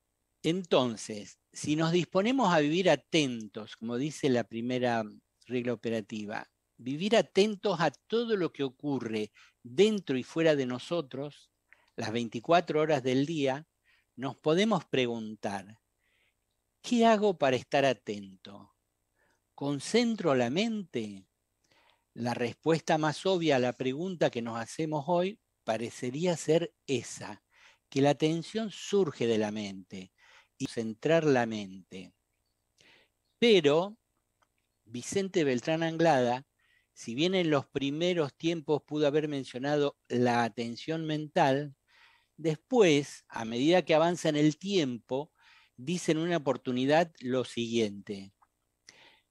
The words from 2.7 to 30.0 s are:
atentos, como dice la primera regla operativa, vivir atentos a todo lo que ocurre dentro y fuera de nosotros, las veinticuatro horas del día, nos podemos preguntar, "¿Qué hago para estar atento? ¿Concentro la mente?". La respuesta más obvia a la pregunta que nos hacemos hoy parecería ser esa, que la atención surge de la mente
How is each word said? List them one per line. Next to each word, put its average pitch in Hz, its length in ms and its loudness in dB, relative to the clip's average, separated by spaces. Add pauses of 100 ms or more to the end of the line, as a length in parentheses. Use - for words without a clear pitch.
atentos, 123 840 -2
como 117 200 -6
dice 147 320 -2
la 120 160 2
primera 120 600 -2 (420)
regla 123 260 -4
operativa, 110 760 -6 (280)
vivir 151 400 -2
atentos 196 640 2
a 160 100 4
todo 226 460 -4
lo 170 160 -2
que - 100 -6
ocurre 117 680 -4 (300)
dentro 170 540 2
y 127 60 -2
fuera 160 320 2
de 139 120 0
nosotros, 139 840 -8 (460)
las 107 160 -6
veinticuatro 151 680 0
horas 147 220 0
del 131 240 2
día, 147 400 -4 (480)
nos 127 220 -8
podemos 185 480 2
preguntar, 110 960 -4 (1000)
"¿Qué 233 220 2
hago 214 320 4
para 131 200 2
estar 139 280 0
atento? 101 920 -6 (800)
¿Concentro 170 800 0
la 123 140 2
mente?". 147 760 -4 (880)
La 120 200 -4
respuesta 151 640 0
más 151 300 -2
obvia 165 300 2
a 127 40 4
la 123 120 0
pregunta 143 580 -2
que 117 120 -6
nos 117 160 -8
hacemos 151 500 -6
hoy 180 320 0 (240)
parecería 123 720 -4
ser 160 360 -2 (140)
esa, - 560 -8 (460)
que 139 120 -2
la 139 100 6
atención 165 600 -2
surge 165 560 -2
de 113 120 2
la 107 120 0
mente 98 640 -12 (440)